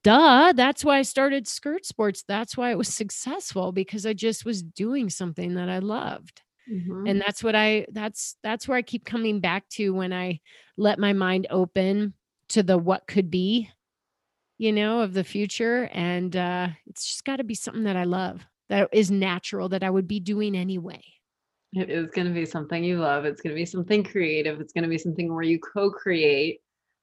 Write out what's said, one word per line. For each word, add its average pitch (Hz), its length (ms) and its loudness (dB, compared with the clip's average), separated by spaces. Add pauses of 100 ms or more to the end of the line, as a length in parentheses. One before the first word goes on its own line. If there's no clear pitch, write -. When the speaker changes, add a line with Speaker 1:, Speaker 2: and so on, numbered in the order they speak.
Speaker 1:
duh. 285 500 10
That's 254 320 2
why 285 140 6
I - 40 4
started 269 440 0
Skirt - 380 -6
Sports. 208 420 -2
That's 214 300 -4
why 247 140 0
it 208 60 0
was - 160 -2
successful, 208 800 -6
because 190 340 -4
I 220 80 -2
just 214 320 -4
was 214 160 -4
doing 214 480 -4
something 175 460 -6
that 180 140 -4
I 185 100 -4
loved." 208 600 -8 (280)
Speaker 2:
Mm-hmm. 190 380 -6
Speaker 1:
And 202 140 2
that's 202 220 -2
what 226 120 2
I, 214 360 2
that's, 214 520 -8
that's 214 240 -4
where 262 100 0
I 247 60 2
keep 240 200 -8
coming 220 360 -2
back 185 300 -2
to 202 240 -2
when 185 200 -2
I 180 260 -4 (380)
let 208 220 4
my 202 120 4
mind 185 380 2
open 190 640 0 (360)
to 220 140 4
the 185 140 4
what 175 300 0
could 185 240 0
be, 202 380 0 (920)
you 220 120 0
know, 214 300 2
of 190 120 -2
the 190 100 0
future. 226 680 -2
And, 180 440 -2
uh, 180 340 -2 (160)
it's - 220 -12
just - 180 -10
gotta 269 180 -4
be 220 120 -6
something - 300 -6
that 196 120 0
I 180 60 0
love, 180 420 -2 (240)
that 202 240 4
is 208 160 6
natural, 190 600 -2
that 185 140 -2
I 190 60 0
would 190 180 2
be 202 120 -4
doing 202 360 -2
anyway. 180 480 -6 (720)
Speaker 2:
It 185 160 -2
is 160 220 -4
gonna 180 180 -2
be 170 160 -2
something 165 380 -6
you 175 160 0
love. 147 260 2
It's 147 160 -4
gonna 156 140 -6
be 170 100 -4
something 185 380 0
creative. 156 580 -2
It's 151 100 -12
gonna 170 160 0
be 165 120 0
something 165 340 -4
where 165 100 -4
you 165 160 2
co-create. 165 1000 0 (420)